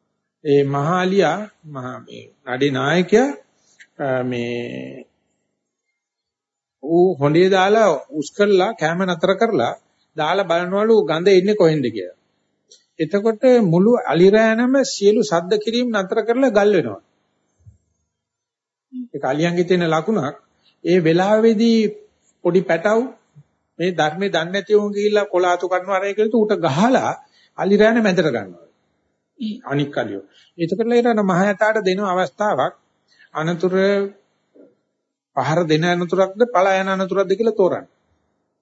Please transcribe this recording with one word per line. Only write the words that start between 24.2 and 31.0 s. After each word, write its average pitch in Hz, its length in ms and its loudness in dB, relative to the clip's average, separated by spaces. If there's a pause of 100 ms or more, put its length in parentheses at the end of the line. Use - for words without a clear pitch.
දන්නේ 165 220 -4
නැති 202 200 -4
වුන් 208 180 2
ගිහිල්ලා 208 340 0
කොළ 180 200 0
අතු 180 220 0
කරනවා 185 300 -2
අර 190 80 -4
ඒක 202 140 -6 (120)
ඌට 214 300 2
ගහලා 160 500 0 (460)
අලිරෑන 208 420 2
මැදට 185 260 0
ගන්නවා. 98 420 -6 (920)
අනික් 143 320 -4
අලියෝ. 104 300 -8 (340)
එතකොට 185 300 -4
ලේරාන 233 340 2